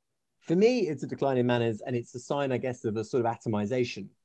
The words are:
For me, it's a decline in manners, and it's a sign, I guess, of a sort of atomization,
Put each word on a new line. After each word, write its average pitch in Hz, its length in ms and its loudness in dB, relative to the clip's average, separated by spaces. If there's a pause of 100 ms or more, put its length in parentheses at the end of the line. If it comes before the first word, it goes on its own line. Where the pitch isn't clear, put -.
(460)
For 165 100 0
me, 233 260 4
it's 151 220 -2
a 139 40 -6
decline 131 300 0
in 123 100 4
manners, 117 380 2
and 127 100 -4
it's 120 180 -6
a 123 60 -12
sign, 143 320 -2
I 123 60 2
guess, 123 280 -6
of 107 120 -2
a 110 60 -2
sort 117 220 0
of 117 60 0
atomization, 110 760 -2 (180)